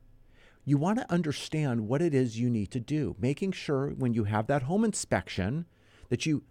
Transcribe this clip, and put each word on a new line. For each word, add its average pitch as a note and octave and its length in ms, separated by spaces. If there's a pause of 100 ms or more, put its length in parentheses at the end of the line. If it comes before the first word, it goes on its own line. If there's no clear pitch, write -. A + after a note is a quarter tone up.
(640)
You C#3+ 120
want F#3+ 220
to - 140
understand D3 760
what C#3 160
it E3+ 100
is B2 280
you B2 100
need G#2+ 220
to B2+ 80
do, C#3 380
making C#3+ 340
sure C#3+ 380
when C3 220
you A2+ 120
have G#2+ 240
that C#3 140
home F#3 220
inspection B2 840 (420)
that - 180
you D3+ 240